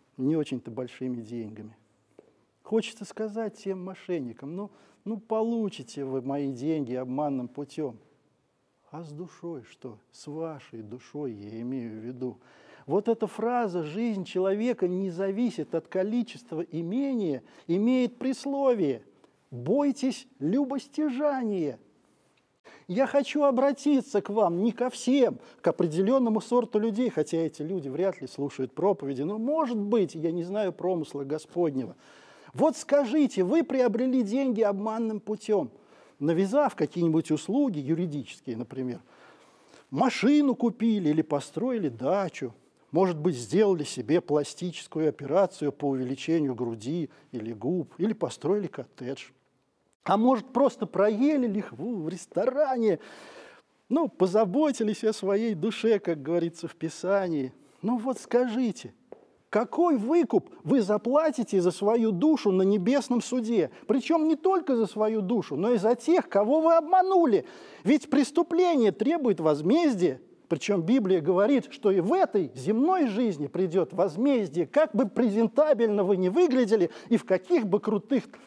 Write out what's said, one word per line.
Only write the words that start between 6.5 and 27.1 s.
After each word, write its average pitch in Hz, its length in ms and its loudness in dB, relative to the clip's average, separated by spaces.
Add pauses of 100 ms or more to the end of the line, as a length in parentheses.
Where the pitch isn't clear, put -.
деньги 135 420 -4
обманным 131 540 -4
путем». 139 500 -10 (920)
А 156 100 -14
с 151 120 -16
душой 165 500 -12
что? 113 340 -18 (140)
С - 160 -20
вашей 151 540 -12
душой, 127 500 -10
я 104 300 -12
имею 117 400 -8
в - 20 -14
виду. 123 340 -8 (480)
Вот 190 220 -2
эта 226 200 -2
фраза 214 560 -2
«жизнь 196 420 -4
человека 196 640 -2
не 190 200 -2
зависит 196 640 -4
от 165 140 -4
количества 202 720 -4
имения» 180 840 -4 (240)
имеет 240 500 2
присловие: 254 880 0 (480)
«Бойтесь 220 760 0 (120)
любостяжания». 254 1400 -2 (1080)
Я 220 160 2
хочу 285 380 0
обратиться 269 800 2
к - 80 -10
вам, 190 340 2
не 233 80 2
ко 247 180 -2
всем, 247 500 2 (220)
к - 60 2
определенному 196 720 2
сорту 226 400 0
людей, 226 300 0
хотя 156 280 -2